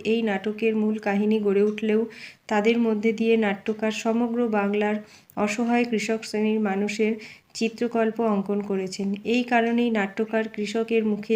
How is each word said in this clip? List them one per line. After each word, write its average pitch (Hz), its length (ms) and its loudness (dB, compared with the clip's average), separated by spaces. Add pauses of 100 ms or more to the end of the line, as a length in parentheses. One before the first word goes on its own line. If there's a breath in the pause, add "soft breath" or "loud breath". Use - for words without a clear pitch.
এই 226 180 2
নাটকের 214 540 0
মূল 214 220 0
কাহিনী 214 400 2
গড়ে 202 240 2
উঠলেও, 214 380 2 (460 loud breath)
তাদের 220 320 2
মধ্যে 226 340 2
দিয়ে 226 240 2
নাট্যকার 214 560 0
সমগ্র 233 460 0 (100)
বাংলার 208 480 0 (400 loud breath)
অসহায় 233 480 0
কৃষক 226 400 -2
শ্রেণীর 214 360 0
মানুষের 208 520 0 (420 loud breath)
চিত্রকল্প 226 640 -2
অঙ্কন 202 420 0
করেছেন। 196 460 -4 (160)
এই 240 180 2
কারণেই 233 480 2
নাট্যকার 220 580 -2
কৃষকের 226 560 -2
মুখে 208 320 0